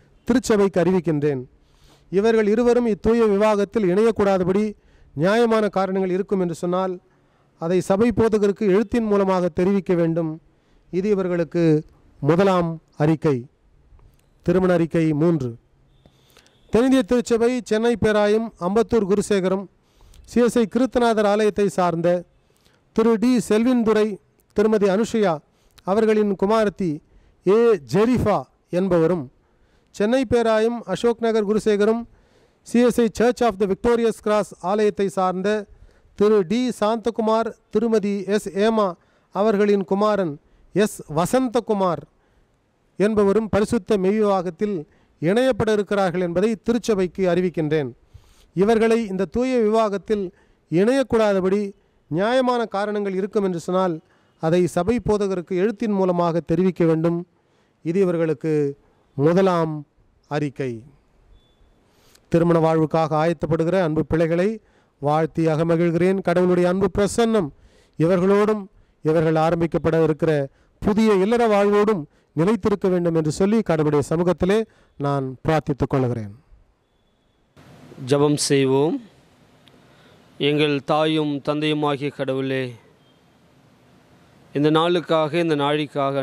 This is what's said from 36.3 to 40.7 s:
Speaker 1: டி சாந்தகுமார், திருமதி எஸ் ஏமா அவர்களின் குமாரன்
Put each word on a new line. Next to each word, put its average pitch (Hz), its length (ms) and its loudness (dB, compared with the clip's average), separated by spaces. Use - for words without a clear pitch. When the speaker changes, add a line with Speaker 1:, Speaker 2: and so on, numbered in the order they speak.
Speaker 1:
டி 233 100 0
சாந்தகுமார், 220 680 -2
திருமதி 214 400 0
எஸ் 202 120 -4
ஏமா 220 220 2
அவர்களின் 202 560 2
குமாரன் 196 440 0